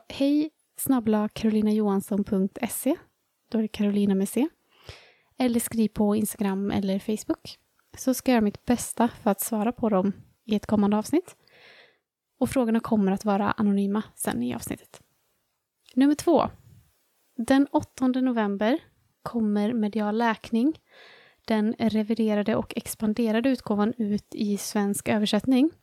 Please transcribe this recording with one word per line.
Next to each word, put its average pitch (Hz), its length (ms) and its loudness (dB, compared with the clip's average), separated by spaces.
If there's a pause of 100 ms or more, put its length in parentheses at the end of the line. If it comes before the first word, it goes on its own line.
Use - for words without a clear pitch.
hej 294 400 0 (280)
snabel-a 214 560 0
karolina 214 380 2
johansson 202 520 0
punkt 190 340 -2 (120)
se. - 260 -2 (540)
Då - 80 -2
är 220 40 2
det 220 60 -2
Karolina 202 480 0
med 190 140 0
C. 262 180 0 (920)
Eller 240 220 0
skriv 226 280 0
på 208 280 0
Instagram 202 560 -2
eller 196 280 -2
Facebook. - 580 -6 (400)
Så - 160 0
ska - 180 0
jag 247 40 4
göra 220 80 4
mitt - 220 -4
bästa - 420 0
för - 240 -2
att - 100 -2
svara 214 300 -2
på 226 180 -2
dem 196 240 2 (320)
i 214 100 0
ett 202 100 -2
kommande 208 320 2
avsnitt. - 380 -2 (1040)
Och 247 80 0
frågorna 226 300 2
kommer 208 320 2
att 196 140 -4
vara 202 260 0
anonyma 202 520 0 (120)
sen 233 280 -4
i 247 120 -4
avsnittet. - 460 -12 (920)
Nummer 285 200 4
två. - 340 2 (880)
Den 269 340 2
åttonde 262 500 -2
november 226 580 0 (440)
kommer 208 500 0
Medial 214 440 -2
läkning, 233 640 0 (640)
den 220 340 0
reviderade 214 760 0
och - 220 -4
expanderade 226 720 0
utgåvan, 214 480 0
ut 208 380 -4
i 202 220 -2
svensk 202 520 -2
översättning. 240 600 2 (100)